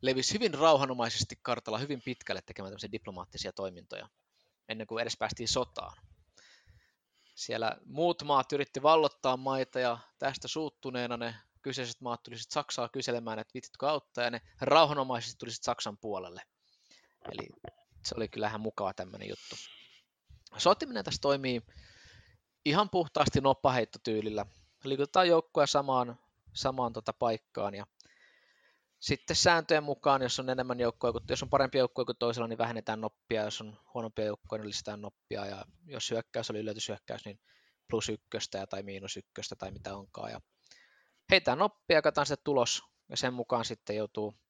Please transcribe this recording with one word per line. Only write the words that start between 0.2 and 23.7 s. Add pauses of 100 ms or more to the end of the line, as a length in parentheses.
hyvin
rauhanomaisesti
kartalla
hyvin
pitkälle
tekemään
tämmöisiä
diplomaattisia
toimintoja, (600)
ennen
kuin
edes
päästiin
sotaan. (1400)
Siellä
muut
maat
yritti
vallottaa
maita,
ja (200)
tästä
suuttuneena
ne (260)
kyseiset
maat
tuli
sit
Saksaa
kyselemään,
että
viititkö
auttaa,
ja
ne (200)
rauhanomaisesti
tuli
sit
Saksan
puolelle. (920)
Eli (560)
se
oli
kyllä
ihan
mukava
tämmönen
juttu. (1000)
Soittiminen
tässä
toimii (1000)
ihan
puhtaasti
noppaheittotyylillä. (380)